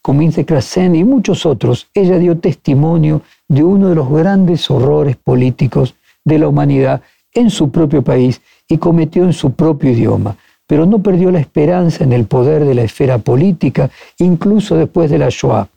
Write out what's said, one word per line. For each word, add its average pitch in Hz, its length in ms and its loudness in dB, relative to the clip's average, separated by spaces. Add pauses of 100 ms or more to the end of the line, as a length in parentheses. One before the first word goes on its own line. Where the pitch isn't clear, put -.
como 139 220 0
Ince 160 240 -2
Krashen 175 480 -2
y 165 100 0
muchos 226 400 0
otros, 123 480 -2
ella 185 260 2
dio 170 200 0
testimonio 151 840 0 (260)
de 147 160 2
uno 196 240 2
de 175 80 2
los 135 120 -2
grandes 175 640 0
horrores 139 460 0
políticos 127 800 -2 (280)
de 151 140 2
la 156 100 2
humanidad 139 540 0 (320)
en 233 160 2
su 143 200 -2
propio 151 320 0
país 127 380 0 (280)
y 165 100 0
cometió 165 460 0
en 180 80 2
su 143 200 -2
propio 151 380 0
idioma. 107 460 -2 (300)
Pero 151 200 0
no 208 140 2
perdió 185 300 0
la 175 100 0
esperanza 165 640 -2
en 127 80 0
el 120 120 0
poder 143 400 0
de 135 100 0
la 120 80 0
esfera 127 360 -2
política, 143 720 0 (280)
incluso 180 580 0
después 160 340 0
de 156 80 0
la 135 100 0
Shoah. 117 480 -2